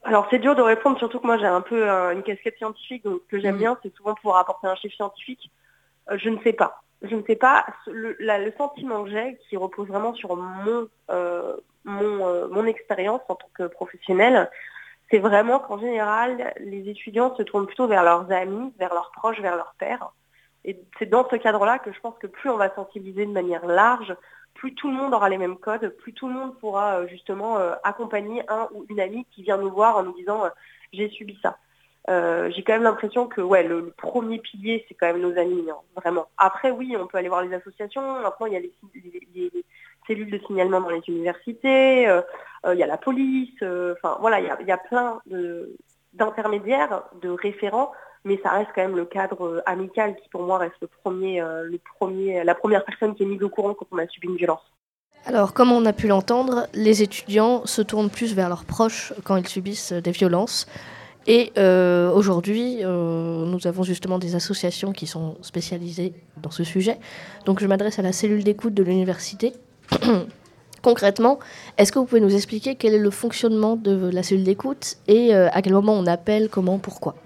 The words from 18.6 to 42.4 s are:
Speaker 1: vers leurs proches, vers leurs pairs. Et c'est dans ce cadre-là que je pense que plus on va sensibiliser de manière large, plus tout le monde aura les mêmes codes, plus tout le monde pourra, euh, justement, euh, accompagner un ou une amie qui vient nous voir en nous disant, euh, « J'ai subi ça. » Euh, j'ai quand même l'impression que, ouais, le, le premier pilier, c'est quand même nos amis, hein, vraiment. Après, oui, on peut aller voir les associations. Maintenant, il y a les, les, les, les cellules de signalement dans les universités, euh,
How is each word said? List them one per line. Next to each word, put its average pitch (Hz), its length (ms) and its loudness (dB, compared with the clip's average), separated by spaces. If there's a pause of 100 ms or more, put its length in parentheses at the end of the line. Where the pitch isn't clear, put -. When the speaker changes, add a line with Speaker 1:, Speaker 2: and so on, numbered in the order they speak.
Speaker 1:
vers 180 160 -4
leurs 170 160 -6
proches, 220 300 -4
vers 180 160 -2
leurs 170 200 -8
pairs. - 360 -8 (520)
Et 185 160 -10 (200)
c'est 208 100 -4
dans 247 180 4
ce 254 60 -2
cadre-là 220 460 2
que 208 120 -12
je - 60 -16
pense 226 220 -12
que 202 80 -12
plus - 200 -10
on 240 80 0
va 196 160 0
sensibiliser 196 540 -8
de 208 60 -8
manière 175 340 -4
large, 202 480 2 (400)
plus 262 200 -12
tout - 140 -8
le 262 80 -2
monde 269 160 -2
aura 202 160 2
les 190 80 0
mêmes 185 220 -4
codes, 220 400 -6
plus - 160 -18
tout 262 140 -10
le 254 40 -6
monde 262 260 -8
pourra, 202 420 -2
euh, 175 80 -4
justement, 202 500 -6
euh, 175 140 0 (120)
accompagner 208 640 -4
un 220 260 -4
ou 208 140 -16
une 208 120 -6
amie 208 340 -6
qui 196 80 -20
vient 196 160 0
nous 196 120 -2
voir 208 280 4
en 190 40 0
nous 180 140 -6
disant, 202 300 -4
euh, « - 20 0 (460)
J'ai 208 160 -4
subi 202 320 -18
ça. » 180 160 -4 (500)
Euh, 175 480 0
j'ai 190 60 -10
quand 220 100 0
même 226 120 2
l'impression 220 420 0
que, 226 160 -6
ouais, 180 220 4
le, 170 160 -2
le 170 140 -12
premier 226 440 -4
pilier, 220 500 -6
c'est - 60 -20
quand 170 140 0
même 175 120 0
nos 175 180 0
amis, 175 320 0
hein, 151 60 -8 (180)
vraiment. 175 300 -2 (140)
Après, 190 320 2
oui, 254 280 -6
on 185 80 -6
peut 190 120 -6
aller 185 100 -4
voir 180 140 -2
les 180 120 -6
associations. 240 680 -8
Maintenant, 214 240 -4
il 214 80 -4
y - 20 -4
a 180 40 -4
les, 175 120 -12 (220)
les, 349 260 -18 (140)
les, 359 180 -6
les 349 120 -8 (420)
cellules 214 240 -6
de 202 160 -6
signalement 185 340 0
dans 180 80 -6
les 170 180 -4
universités, 240 1000 2
euh, 180 140 6 (420)